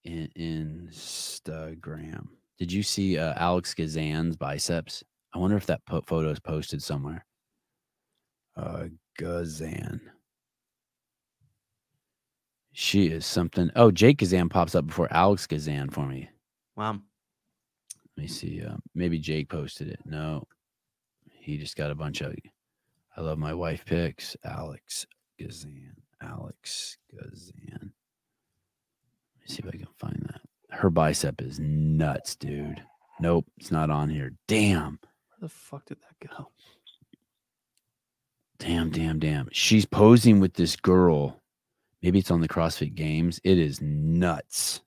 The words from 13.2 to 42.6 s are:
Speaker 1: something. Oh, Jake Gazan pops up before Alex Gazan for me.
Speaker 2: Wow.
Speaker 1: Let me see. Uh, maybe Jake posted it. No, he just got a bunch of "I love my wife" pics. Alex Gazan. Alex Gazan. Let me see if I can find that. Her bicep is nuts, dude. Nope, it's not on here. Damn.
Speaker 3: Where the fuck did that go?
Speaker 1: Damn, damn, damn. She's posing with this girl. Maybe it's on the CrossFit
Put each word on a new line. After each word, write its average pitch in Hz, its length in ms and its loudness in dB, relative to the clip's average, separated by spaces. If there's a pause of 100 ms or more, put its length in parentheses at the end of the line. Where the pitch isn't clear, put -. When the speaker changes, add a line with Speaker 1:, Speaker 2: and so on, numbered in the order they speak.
Speaker 1:
something. 87 520 0
Oh, 117 140 10
Jake 117 280 6
Gazan 90 300 4
pops 82 260 2
up 78 120 2
before 80 240 -2
Alex 95 360 4
Gazan 73 440 -6
for 71 160 -6
me. 67 220 -10 (480)
Speaker 2:
Wow. 107 240 -6 (1160)
Speaker 1:
Let 73 60 -10
me 71 60 -10
see. 82 340 -8
Uh, - 140 -10 (180)
maybe 85 240 0
Jake 76 300 -4
posted 73 400 -8
it. - 160 -14
No, 76 420 -8 (840)
he - 260 -10
just 73 200 -12
got 73 140 -4
a 73 60 -8
bunch 73 240 -8
of - 140 -8 (840)
"I - 40 -14
love 78 180 -4
my 78 160 -4
wife" 82 300 -6
pics. 85 600 -4
Alex - 600 -10 (340)
Gazan. 67 560 -16 (260)
Alex - 760 -12 (160)
Gazan. - 400 -20 (200)
Let - 80 -14 (1600)
me - 60 -20
see - 180 -12
if - 20 -12
I - 100 -12
can - 100 -14 (120)
find - 220 -6 (100)
that. - 100 -16 (360)
Her 95 140 4
bicep 76 520 2
is 67 180 -10
nuts, 76 760 0
dude. 73 460 -8 (380)
Nope, 85 260 2 (120)
it's - 140 -8
not 78 180 2
on 76 200 0
here. 71 220 -4 (160)
Damn. 104 500 2 (300)
Speaker 3:
Where - 140 -20
the 165 60 -10
fuck - 380 -18
did - 140 -16
that - 280 -20
go? - 220 -16 (2000)
Speaker 1:
Damn, 82 320 0
damn, 80 300 0
damn. 73 320 0
She's 107 340 6
posing 110 540 10
with 92 140 4
this 85 220 0
girl. 85 640 4 (600)
Maybe 90 180 4
it's 92 100 -2
on 85 120 4
the 80 60 0
CrossFit 82 460 -2